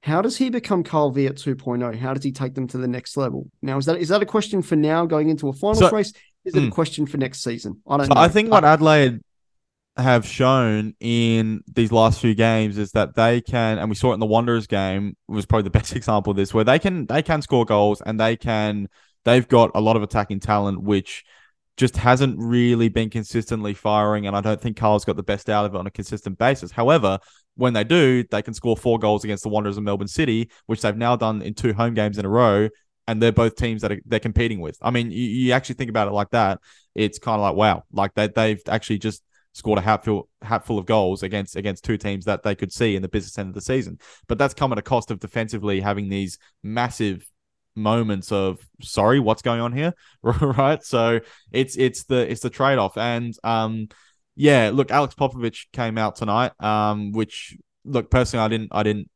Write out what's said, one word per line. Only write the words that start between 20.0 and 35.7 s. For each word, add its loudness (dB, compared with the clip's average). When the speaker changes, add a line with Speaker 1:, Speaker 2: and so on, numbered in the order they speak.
Speaker 2:
attacking -2
talent, 0
which -2
just 2
hasn't 4
really 2
been -2
consistently -6
firing, 0
and -4
I 0
don't 0
think -6
Carl's 2
got -2
the -8
best -4
out 2
of -6
it -6
on -8
a -10
consistent -10
basis. 0
However, 2
when 0
they 0
do, 4
they -2
can -10
score 0
four 0
goals 0
against -6
the -6
Wanderers -4
of -8
Melbourne -4
City, -2
which -4
they've 0
now 0
done -2
in -8
two -2
home 0
games -2
in -6
a -4
row, 4
and -2
they're 4
both 2
teams -4
that -4
are, -6
they're 0
competing -2
with. -10
I -2
mean, -2
you, -4
you 0
actually -2